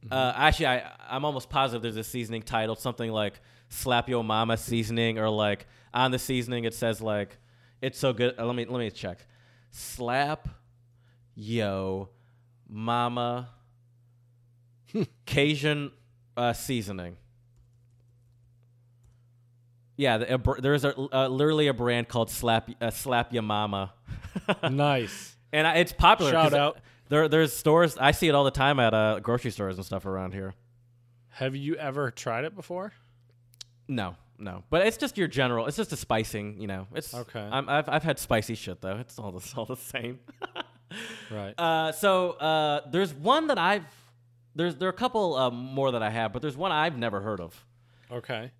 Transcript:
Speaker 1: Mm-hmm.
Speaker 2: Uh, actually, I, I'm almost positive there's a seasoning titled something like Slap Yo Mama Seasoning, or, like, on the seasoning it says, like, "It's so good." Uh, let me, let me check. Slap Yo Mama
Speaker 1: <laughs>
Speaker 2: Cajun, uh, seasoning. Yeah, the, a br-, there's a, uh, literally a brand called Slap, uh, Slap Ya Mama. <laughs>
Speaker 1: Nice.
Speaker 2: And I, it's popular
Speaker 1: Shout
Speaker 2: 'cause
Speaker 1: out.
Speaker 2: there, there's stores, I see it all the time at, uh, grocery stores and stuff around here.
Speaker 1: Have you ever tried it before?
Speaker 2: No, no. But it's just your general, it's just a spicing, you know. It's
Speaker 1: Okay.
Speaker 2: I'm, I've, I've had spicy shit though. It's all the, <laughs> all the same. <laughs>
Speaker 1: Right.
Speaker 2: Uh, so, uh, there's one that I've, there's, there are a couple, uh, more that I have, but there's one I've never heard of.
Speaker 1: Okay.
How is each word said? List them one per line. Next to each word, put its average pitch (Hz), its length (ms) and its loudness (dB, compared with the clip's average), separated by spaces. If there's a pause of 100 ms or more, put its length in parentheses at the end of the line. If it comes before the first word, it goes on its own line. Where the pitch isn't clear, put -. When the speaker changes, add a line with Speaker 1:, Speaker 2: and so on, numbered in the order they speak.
Speaker 1:
Mm-hmm. 113 80 -8
Speaker 2:
Uh, 131 240 0
actually, 151 300 6
I, 127 260 0 (160)
I'm 131 160 -4
almost 139 240 -2
positive 127 340 0
there's 113 140 -4
a 110 80 -6
seasoning 113 380 -6
titled 110 360 -2
something 117 320 -4
like 107 300 -2 (280)
Slap 120 400 0
Yo 123 140 0
Mama 113 340 2
Seasoning, 113 640 0
or, 110 100 0
like, 107 380 0 (280)
on 127 160 4
the 127 80 0
seasoning 123 460 -4
it 113 100 -2
says, 113 260 -2
like, 104 380 -4 (420)
"It's 131 180 -6
so 135 140 0
good." 123 260 2
Uh, 117 80 -4
let 120 80 -2
me, 120 120 -4
let 123 120 -6
me 113 120 -2
check. - 360 -10 (440)
Slap 135 800 -4 (840)
Yo 98 760 -2 (580)
Mama 120 800 -2 (1400)
Speaker 1:
<laughs> - 340 -4
Speaker 2:
Cajun, 147 640 0 (460)
uh, 120 160 0
seasoning. 95 640 -6 (2750)
Yeah, 127 220 4
the, 120 160 0
a 131 40 2
br-, 120 220 0
there's 139 240 4
a, 143 100 2 (220)
uh, 135 120 4
literally 151 400 4
a 135 60 4
brand 120 340 0
called 113 220 0
Slap, 117 400 0 (100)
uh, 117 100 0
Slap 120 420 0
Ya 120 100 -2
Mama. 104 560 -2
<laughs> - 40 -20 (680)
Speaker 1:
Nice. 139 640 0 (180)
Speaker 2:
And 151 140 4
I, 165 100 4
it's 175 160 4
popular 190 400 6
Speaker 1:
Shout 160 180 6
Speaker 2:
'cause 143 40 2
Speaker 1:
out. 143 240 2 (300)
Speaker 2:
there, 151 200 6
there's 160 260 4
stores, 160 440 4
I 135 120 6
see 160 180 4
it 147 60 6
all 143 100 6
the 135 60 4
time 139 280 4
at, 117 140 6
uh, 107 280 4
grocery 117 300 -2
stores 95 260 -4
and 95 100 -8
stuff 95 180 -6
around 95 300 -6
here. 95 180 -8 (800)
Speaker 1:
Have 135 260 -6
you 143 200 -4
ever 139 340 -4
tried 120 340 -4
it 165 100 -8
before? 185 380 -10 (960)
Speaker 2:
No, 98 280 -4 (220)
no. 92 300 -10
But 175 180 4
it's 220 120 0
just - 180 -4
your 190 120 0
general, 123 380 0
it's 147 120 -4
just 220 160 -4
a - 20 -8
spicing, 107 640 -4
you 107 60 -8
know. 95 280 -6
It's - 200 -8
Speaker 1:
Okay. 117 260 -10 (100)
Speaker 2:
I'm, 135 200 -4
I've, 147 180 0
I've 147 140 0
had 156 160 -2
spicy 113 360 0
shit - 280 -10
though. 95 160 -6
It's 123 200 -14
all 104 140 -10
the, 90 200 -14
<laughs> - 40 -10
all 120 100 -6
the 127 100 -8
same. 123 480 -8
<laughs> - 40 -20 (1040)
Speaker 1:
Right. 101 260 -8
Speaker 2:
Uh, 160 320 0
so, 185 420 2
uh, 151 500 0 (100)
there's 175 200 0
one 247 360 2
that 254 100 2
I've, 185 240 2 (720)
there's, 165 220 0
there 180 120 -2
are 185 40 -2
a 185 40 -6
couple, 220 380 0
uh, 127 160 4
more 131 400 -2
that 117 120 0
I 107 80 0
have, 110 220 -2
but 120 100 -6
there's 147 140 -6
one 185 140 -2
I've 156 260 0
never 113 240 -2
heard 101 200 -4
of. - 260 -14 (420)
Speaker 1:
Okay. 123 520 -8